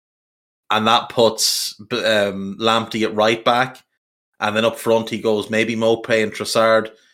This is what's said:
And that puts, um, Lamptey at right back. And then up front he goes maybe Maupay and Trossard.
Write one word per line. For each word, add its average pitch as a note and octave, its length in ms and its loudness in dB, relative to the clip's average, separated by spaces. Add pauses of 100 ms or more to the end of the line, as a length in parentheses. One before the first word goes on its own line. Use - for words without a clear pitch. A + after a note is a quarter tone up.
(720)
And G#2+ 160 2
that A#2+ 220 2
puts, - 720 0 (120)
um, G2+ 680 -2
Lamptey A2 440 0
at A2 120 -2
right A2+ 300 2
back. B2 380 0 (560)
And G#2 160 -4
then A2 100 2
up A2+ 120 0
front A2+ 320 0
he A2+ 100 -6
goes G#2 300 -2
maybe A2+ 260 0
Maupay A2+ 480 0
and G#2 100 -4
Trossard. A2 560 2 (240)